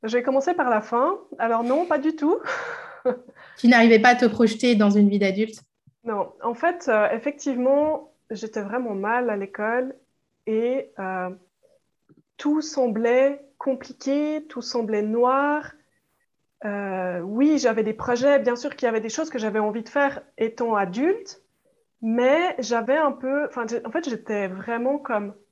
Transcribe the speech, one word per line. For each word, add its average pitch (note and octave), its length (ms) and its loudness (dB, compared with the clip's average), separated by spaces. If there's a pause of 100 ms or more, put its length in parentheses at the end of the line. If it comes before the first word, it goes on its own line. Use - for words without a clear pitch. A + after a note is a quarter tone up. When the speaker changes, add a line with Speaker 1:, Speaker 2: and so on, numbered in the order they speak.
Speaker 1:
Je A3 120 -2
vais A#3+ 60 2
commencer C4+ 320 2
par D4 160 0
la A3 100 2
fin. B3+ 380 0 (220)
Alors A3+ 240 0
non, C#4 220 0
pas D#4+ 120 0
du D#4 160 -2
tout. D#4+ 240 0 (640)
<laughs> - 60 2 (480)
Speaker 2:
Tu - 80 2
n'arrivais A#3 320 8
pas A#3 120 6
à A#3+ 40 6
te A#3 120 2
projeter A3 500 2
dans G3+ 140 4
une G3+ 180 6
vie G3+ 100 0
d'adulte ? G3+ 420 -2 (420)
Speaker 1:
Non, G#3 380 -4
en A#3 140 -4
fait, F4 340 -2
euh, G#3+ 220 4
effectivement, C#4+ 1000 0 (180)
j'étais A3 320 -8
vraiment A3 320 -6
mal A3+ 340 -2
à G#3+ 80 -2
l'école A3 600 -4 (500)
et, A#3+ 540 -2
euh, F#3 300 -6 (1040)
tout D4+ 240 0
semblait B3+ 840 2 (140)
compliqué, C4+ 920 -4
tout A#3+ 140 -12
semblait A3 400 -2
noir. C4 720 2 (920)
Euh, F#3+ 560 -4
oui, B3 380 2
j'avais A3 240 2
des G#3+ 100 -2
projets, B3+ 460 2
bien A#3+ 160 0
sûr A#3+ 220 -8
qu'il B3+ 100 -2
y - 20 4
avait A3 120 0
des A3 80 -6
choses D#4 220 -6
que B3+ 100 -6
j'avais G#3+ 180 -2
envie G#3+ 240 -2
de A3+ 60 -14
faire C#4+ 340 -2 (160)
étant A3+ 380 -2
adulte, A#3 680 -2 (600)
mais B3+ 580 2
j'avais A#3 360 0
un D#4 140 2
peu, C#4 360 -2
enfin, A#3 220 -6
j'ai, A#3 160 -4
en A3+ 60 -10
fait, E4 180 -4
j'étais G#3+ 380 -4
vraiment A#3 520 -4
comme G#3 360 -4 (160)